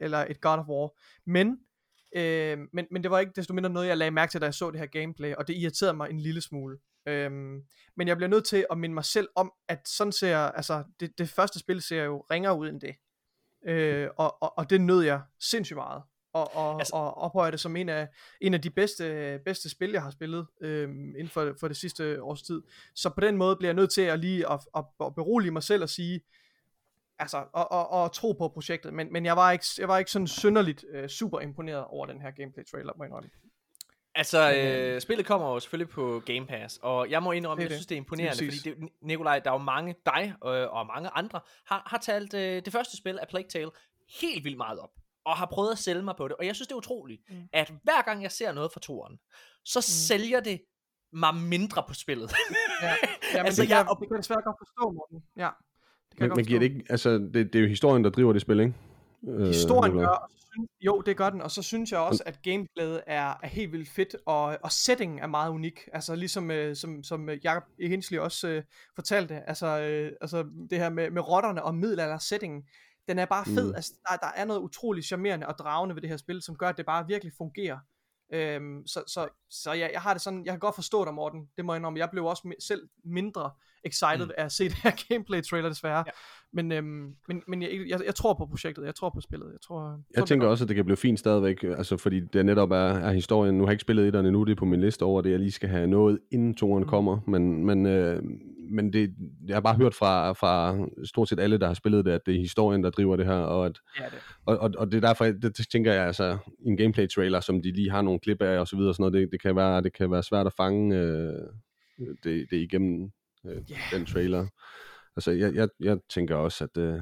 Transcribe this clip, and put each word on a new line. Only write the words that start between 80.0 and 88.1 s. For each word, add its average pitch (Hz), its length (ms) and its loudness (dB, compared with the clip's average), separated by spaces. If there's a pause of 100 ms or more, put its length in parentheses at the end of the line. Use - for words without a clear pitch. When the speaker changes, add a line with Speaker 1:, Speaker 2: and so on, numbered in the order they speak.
Speaker 1:
har 196 120 2
det 170 80 -4
sådan, 185 240 -8
jeg 180 60 -6
kan 180 80 -6
godt 202 160 -2
forstå 190 300 0
dig, 151 80 -6
Morten, 151 340 -8 (100)
det 175 80 -8
må 170 80 -2
jeg 165 40 -4
indrømme, 160 220 -6
jeg 170 120 -2
blev 180 140 -4
også 165 200 -4
mi-, 175 220 -12
selv - 220 -4 (160)
mindre 175 460 -6 (320)
excited 160 420 0
Speaker 2:
Mm. 160 120 -10
Speaker 1:
af 156 80 -2
at 147 60 -6
se - 160 0
<laughs> - 20 0
det - 40 -6
her - 180 4 (180)
gameplay-trailer, 175 600 -2
desværre. 156 380 -2
Speaker 2:
Ja. - 40 -12 (420)
Speaker 1:
Men, 165 180 -2
øhm, 151 440 -6 (120)
men, 175 200 -6
men 180 140 -4
jeg, 170 80 -4 (180)
jeg, 180 180 -2
jeg 196 100 -2